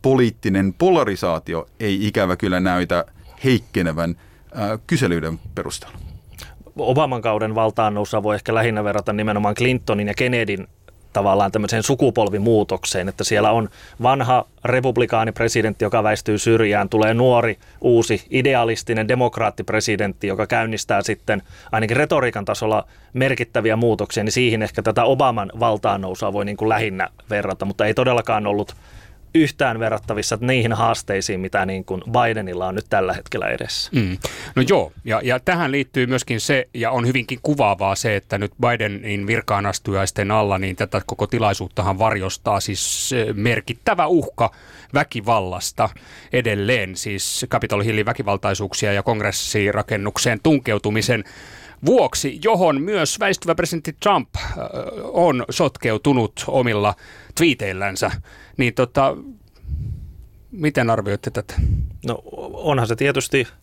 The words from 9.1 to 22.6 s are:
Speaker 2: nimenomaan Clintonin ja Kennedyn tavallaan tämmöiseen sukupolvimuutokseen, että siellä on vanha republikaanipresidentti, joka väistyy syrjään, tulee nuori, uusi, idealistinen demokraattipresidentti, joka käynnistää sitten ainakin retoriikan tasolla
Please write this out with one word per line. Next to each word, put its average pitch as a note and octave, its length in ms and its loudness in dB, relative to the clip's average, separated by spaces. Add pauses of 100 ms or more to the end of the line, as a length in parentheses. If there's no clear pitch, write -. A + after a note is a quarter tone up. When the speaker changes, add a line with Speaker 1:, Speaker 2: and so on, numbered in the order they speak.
Speaker 2:
nimenomaan G#2 420 0
Clintonin A#2+ 520 0
ja G#2 60 -4
Kennedyn A2+ 540 -2 (460)
tavallaan G2 380 4
tämmöiseen G#2+ 320 0
sukupolvimuutokseen, G#2 1300 2
että G2+ 140 -6
siellä G#2+ 280 4
on A2+ 180 2 (320)
vanha B2+ 460 2 (180)
republikaanipresidentti, A#2 1200 0
joka G#2+ 180 2
väistyy G#2+ 340 0
syrjään, G#2 520 4
tulee A2 240 4
nuori, A#2+ 460 4 (220)
uusi, A#2 480 2
idealistinen A#2 800 0
demokraattipresidentti, G#2+ 1200 -2
joka G2 200 -2
käynnistää A2+ 540 0
sitten G#2 400 -2 (300)
ainakin A2+ 260 0
retoriikan B2+ 480 0
tasolla G#2+ 420 0 (260)